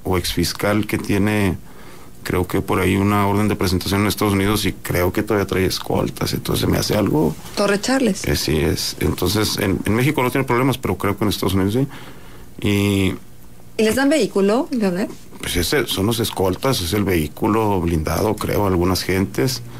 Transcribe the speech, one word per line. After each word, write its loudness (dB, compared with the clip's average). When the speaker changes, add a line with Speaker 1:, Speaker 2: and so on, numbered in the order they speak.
Speaker 1:
o 0
exfiscal 0
que -2
tiene, 2
creo 0
que 0
por -2
ahí 4
una 2
orden 2
de 2
presentación 0
en 2
Estados 0
Unidos 2
y 0
creo 0
que 0
todavía 0
trae 0
escoltas, -2
entonces -2
me 2
hace 0
algo 2
Speaker 2:
Torre 0
Charles. 0
Speaker 1:
Eh, 0
sí, 0
es. 0
Entonces, 0
en, 0
en 2
México 2
no 0
tiene 0
problemas, 2
pero -2
creo -2
que -2
en 2
Estados 0
Unidos 2
sí. 2
Y 2
Speaker 2:
¿Y 4
les 2
dan 2
vehículo, 2
Leonel? 0
Speaker 1:
pues -6
ese, 2
son 0
los 2
escoltas, 0
es -2
el 2
vehículo 2
blindado, 0
creo, 0
algunas 2
gentes, 0